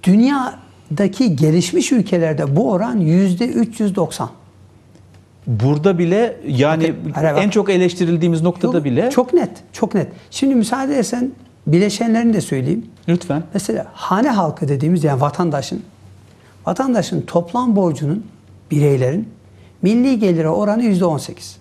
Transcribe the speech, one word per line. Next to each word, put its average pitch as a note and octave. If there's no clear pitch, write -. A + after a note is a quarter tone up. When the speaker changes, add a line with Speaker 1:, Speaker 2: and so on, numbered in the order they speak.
Speaker 1:
Dünyadaki G#3
gelişmiş E3+
ülkelerde D#3+
bu A#3+
oran A3
yüzde F3+
üç A#3
yüz G3+
doksan. D#3
Speaker 2:
Burada D3
bile F#3+
yani D#3
Speaker 1:
Bakın, D#3+
hayır, D3+
bak. F#3
Speaker 2:
en G#3
çok G3+
eleştirildiğimiz F3
noktada F3+
Speaker 1:
Yok, D#3
Speaker 2:
bile D3
Speaker 1:
çok B3
net, D4+
çok -
net. F3+
Şimdi C#4
müsaade C4
edersen B3
bileşenlerini A3
de F#3+
söyleyeyim. C#3+
Speaker 2:
Lütfen. E3+
Speaker 1:
Mesela G#3
hane A3+
halkı E3
dediğimiz, D3
yani C#3
vatandaşın, D3
vatandaşın G3+
toplam A3
borcunun, E3+
bireylerin C#3+
milli A#3+
gelire E3+
oranı G#3
yüzde G3
on D#3+
sekiz. -